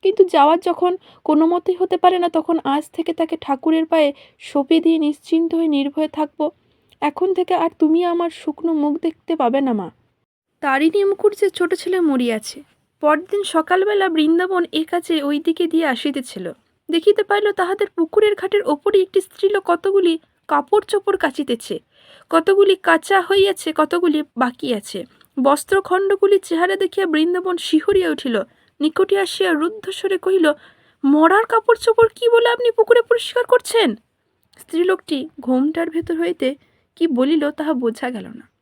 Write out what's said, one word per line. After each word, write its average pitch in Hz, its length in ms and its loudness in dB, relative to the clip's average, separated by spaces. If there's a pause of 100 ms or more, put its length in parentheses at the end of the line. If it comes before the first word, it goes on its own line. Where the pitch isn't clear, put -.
কিন্তু 392 220 4
যাওয়ার 330 360 2
যখন 359 360 -2 (280)
কোনো 311 220 2
মতেই 349 280 -2
হতে 370 220 -2
পারে 359 220 2
না, 349 100 -2
তখন 330 360 -2
আজ 285 280 -4
থেকে 339 200 -6
তাকে 320 280 -4
ঠাকুরের 320 460 -2
পায়ে 302 260 2 (260)
সঁপে 302 420 0
দিয়ে 330 180 2
নিশ্চিন্ত 320 560 -2
হয়ে 330 140 0
নির্ভয়ে 285 400 -2
থাকব। 302 420 -4 (500)
এখন 359 340 -2
থেকে 359 200 -2
আর 339 240 0
তুমি 330 260 2
আমার 339 260 -2
শুকনো 330 420 -6
মুখ 294 280 -2
দেখতে 330 360 -6
পাবে 269 240 0
না 262 120 -2
মা।" 196 180 -6 (680)
তারিণী 311 440 0
মুখুজ্জের 392 460 0
ছোট 349 240 -2
ছেলে 359 260 -4
মরিয়াছে। 247 640 -2 (380)
পরদিন 320 420 0
সকালবেলা 381 680 0
বৃন্দাবন 339 640 0
এ 320 120 -4
কাজে 339 380 -2
ওই 294 160 -2
দিকে 330 280 -2
দিয়ে 330 200 0
আসিতেছিল। 254 680 -6 (380)
দেখিতে 403 320 2
পাইল, 415 300 0
তাহাদের 381 340 -2 (100)
পুকুরের 415 380 2
ঘাটের 403 280 -2
ওপরই 381 400 0
একটি 381 180 0
স্ত্রীলোক 392 460 -2
কতগুলি 349 520 0 (300)
কাপড় 302 400 0
চোপড় 392 280 -2
কাচিতেছে। 262 600 -4 (520)
কতগুলি 381 460 4
কাঁচা 339 440 2
হইয়াছে, 381 540 0
কতগুলি 311 480 0 (140)
বাকি 247 380 -2
আছে। 202 300 -8 (380)
বস্ত্রখণ্ডগুলি 381 960 2
চেহারা 359 380 -2
দেখিয়া 381 300 -2
বৃন্দাবন 349 500 0
শিহরিয়া 339 540 0
উঠিল। 247 320 -4 (380)
নিকটে 381 380 0
আসিয়া 370 340 -2
রুদ্ধস্বরে 381 680 -4
কহিল, 349 340 2 (520)
"মরার 330 400 4
কাপড় 453 360 2
চোপড় 453 360 4
কি 480 120 0
বলে 466 200 4
আপনি 480 220 0
পুকুরে 453 320 4
পরিষ্কার 480 420 -2
করছেন?" 453 500 2 (640)
স্ত্রীলোকটি 330 680 -4 (120)
ঘোমটার 294 500 -2
ভেতর 330 300 -4
হইতে 330 340 -4 (420)
কি 330 100 -2
বলিল, 285 440 0
তাহা 302 220 -4
বোঝা 247 380 -4
গেল 202 160 -12
না। - 240 -20 (120)